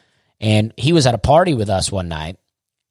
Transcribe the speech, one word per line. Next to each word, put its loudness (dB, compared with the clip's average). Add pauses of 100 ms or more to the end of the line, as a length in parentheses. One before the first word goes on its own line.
(400)
And 0
he 0
was 4
at 2
a -4
party 2
with -4
us -2
one -6
night -10 (540)